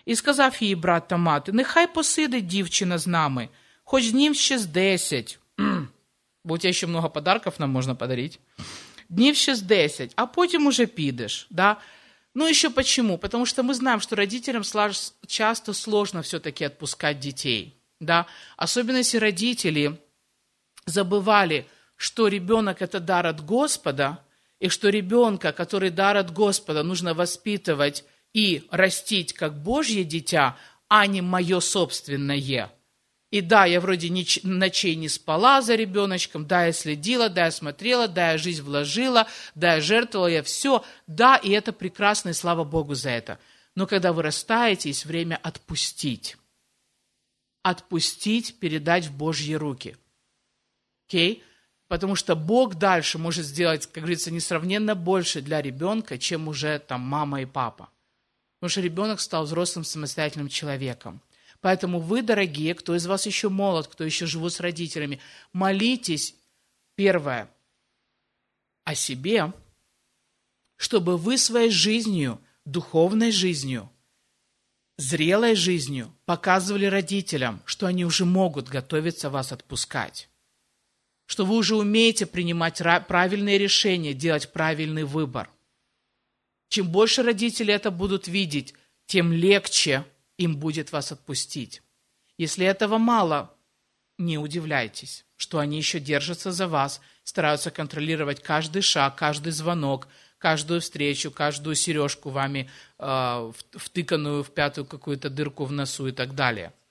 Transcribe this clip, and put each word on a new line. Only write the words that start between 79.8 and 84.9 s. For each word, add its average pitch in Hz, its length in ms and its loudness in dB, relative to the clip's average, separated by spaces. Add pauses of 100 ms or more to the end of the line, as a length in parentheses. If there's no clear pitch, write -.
что 190 140 -2
вы 208 100 2
уже 214 220 2
умеете 220 480 2
принимать 170 560 -2
ра-, 170 180 4
правильные 196 580 2
решения, 185 560 2
делать 151 380 -2
правильный 156 540 -2